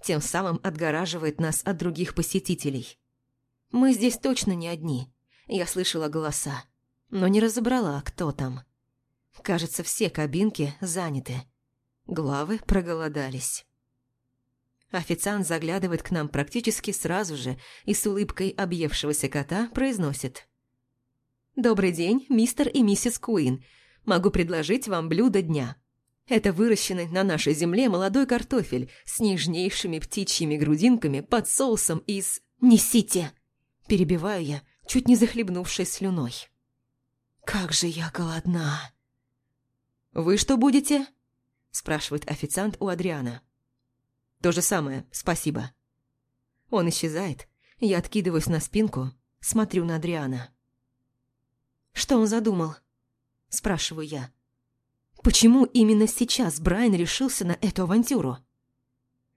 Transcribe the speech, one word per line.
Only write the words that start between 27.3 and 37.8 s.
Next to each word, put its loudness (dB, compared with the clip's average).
земле 2
молодой 2
картофель -2
с -6
нежнейшими -2
птичьими -2
грудинками 2
под 0
соусом 0
из». -6
«Несите!» 6
перебиваю 0
я, -6
чуть 0
не 8
захлебнувшись 0
слюной. -2
«Как -4
же 2